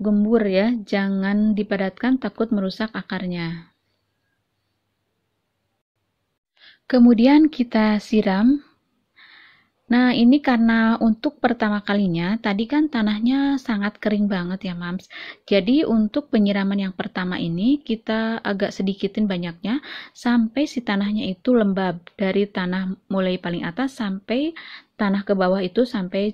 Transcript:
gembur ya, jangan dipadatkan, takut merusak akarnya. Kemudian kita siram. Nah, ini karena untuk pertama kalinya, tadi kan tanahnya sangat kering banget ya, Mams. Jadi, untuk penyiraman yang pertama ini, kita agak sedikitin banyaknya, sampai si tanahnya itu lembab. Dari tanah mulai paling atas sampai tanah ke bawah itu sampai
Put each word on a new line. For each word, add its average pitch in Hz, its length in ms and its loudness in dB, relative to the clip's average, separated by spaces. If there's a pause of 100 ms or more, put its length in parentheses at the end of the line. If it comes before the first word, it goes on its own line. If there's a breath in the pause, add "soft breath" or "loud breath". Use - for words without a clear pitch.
gembur 214 400 2
ya, 202 400 2
jangan 196 720 0
dipadatkan, 208 640 -2
takut 226 320 -4
merusak 202 400 -4
akarnya. 175 800 -8 (3250 soft breath)
Kemudian 247 560 8
kita 226 560 0
siram. 214 560 2 (1300 soft breath)
Nah, 247 220 4
ini 247 260 6
karena 226 560 2
untuk 226 460 0
pertama 220 420 0
kalinya, 190 540 0
tadi 214 320 -2
kan 302 180 2
tanahnya 254 720 0
sangat 208 400 -4
kering 208 240 0
banget 185 460 -4
ya, - 20 -8
Mams. 175 320 -8 (400 loud breath)
Jadi, 208 400 2
untuk 226 480 0
penyiraman 202 460 0 (100)
yang 185 60 -8
pertama 185 420 -6
ini, 180 460 0
kita 226 580 -4
agak 202 320 -4
sedikitin 196 560 -2
banyaknya, 180 560 -6 (300 loud breath)
sampai 240 500 0
si 277 160 -6
tanahnya 202 480 -2
itu 214 240 -2
lembab. 190 460 0 (180)
Dari 196 320 0
tanah 185 460 -4 (160)
mulai 185 260 0
paling 175 300 -6
atas 254 320 -6
sampai 226 560 -4 (420 loud breath)
tanah 202 300 0
ke 208 80 0
bawah 185 260 0
itu 185 240 0
sampai 202 480 -4